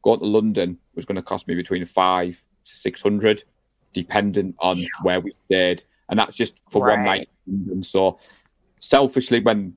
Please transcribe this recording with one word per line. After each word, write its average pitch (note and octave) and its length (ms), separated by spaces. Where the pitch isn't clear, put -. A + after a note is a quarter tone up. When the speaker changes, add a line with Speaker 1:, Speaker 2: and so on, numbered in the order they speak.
Speaker 1:
Going G#2+ 180
to F2+ 60
London G#2 520
was - 120
gonna F#2 160
cost - 260
me - 60
between F2+ 320
five F#2 560
to - 100
six - 260
hundred, G#2 420
dependent F#2+ 640
on F#2 180
Speaker 2:
Yeah. F2 120
Speaker 1:
where F2+ 180
we F#2+ 120
stayed. F2+ 380
And G2 80
that's - 180
just - 220
for G#2 100
one G#2 180
Speaker 2:
Right. G#2 60
Speaker 1:
night F#2+ 240
in G2 140
London. F#2 240
So F#2+ 340
selfishly, C3 600
when G2+ 360